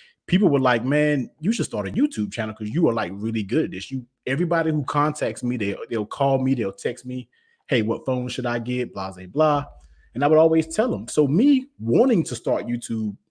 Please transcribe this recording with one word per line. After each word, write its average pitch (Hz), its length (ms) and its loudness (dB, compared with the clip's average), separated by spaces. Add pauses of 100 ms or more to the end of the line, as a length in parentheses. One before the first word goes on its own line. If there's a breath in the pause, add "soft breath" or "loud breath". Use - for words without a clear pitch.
(260 soft breath)
people 190 220 4
were 139 100 4
like, 123 260 2
"Man, 147 540 2
you 175 140 0
should 226 140 -2
start 104 200 -4
a 95 60 -6
YouTube 113 400 -2
channel 110 220 -6
'cause 107 160 -8
you 151 180 2
are, 113 60 2
like, 101 200 -4
really 110 300 -4
good 120 220 0
at 90 40 -8
this." 92 200 -12
You, 131 140 -6 (220)
everybody 160 460 0
who 151 120 0
contacts 143 600 -2
me, 123 140 -2
they, 101 180 -2 (140)
they'll 110 160 -2
call 135 360 0
me, 131 120 2
they'll 107 180 -2
text - 340 -8
me, 127 220 -10 (400)
"Hey, 123 140 2
what 107 220 -2
phone 127 240 -2
should 120 180 -6
I 120 120 -2
get?" 123 360 -4
Blah, 95 180 -8
blah, 92 140 -14
blah. 147 380 2 (500)
And 131 100 0
I - 20 4
would 156 120 6
always 160 280 4
tell 233 240 0
them. 113 160 -4
So 151 220 2
me 254 400 4 (100)
wanting 170 460 4
to - 100 -8
start 120 320 -2
YouTube 113 500 -4 (140)